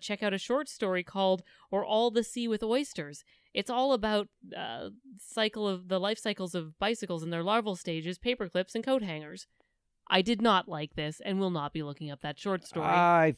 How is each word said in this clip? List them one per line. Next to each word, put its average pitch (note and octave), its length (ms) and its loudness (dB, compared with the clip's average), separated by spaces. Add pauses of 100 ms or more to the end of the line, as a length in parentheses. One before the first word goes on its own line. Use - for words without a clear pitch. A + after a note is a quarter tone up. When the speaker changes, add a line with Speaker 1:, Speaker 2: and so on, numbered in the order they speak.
Speaker 1:
check G#3 160 -4
out G3+ 100 0
a G3 40 -2
short C4+ 320 -2
story F#3 340 -2
called F#3+ 400 2 (280)
Or G3 140 0
All A3+ 260 4
the A3+ 120 2
Sea A#3 240 -4
with A3 160 0
Oysters. A3 600 -4 (300)
It's - 160 -2
all C4 240 2
about, G#3+ 360 0 (260)
uh, - 340 -8 (300)
cycle G#3+ 480 -2
of, F#3 220 -4
the F#3 100 0
life G#3 200 -2
cycles F#3+ 360 -4
of D#3+ 240 -6
bicycles G3 440 -2
in E3 80 -4
their E3+ 120 -2
larval G#3 320 0
stages, E3+ 440 -6
paperclips, G3+ 560 -2
and A#3 80 -2
coat C4 200 2
hangers." D#3+ 440 -8 (680)
I F#3+ 80 6
did G#3 200 0
not G#3 260 4
like D3+ 280 -8
this D#3 280 -6
and F#3+ 160 -2
will F#3+ 120 2
not D3 200 -4
be D#3 120 -6
looking D3 280 -8
up C#3+ 100 -12
that D3 160 -8
short F#3+ 300 -4
story. D#3 180 -4
Speaker 2:
I E3+ 520 6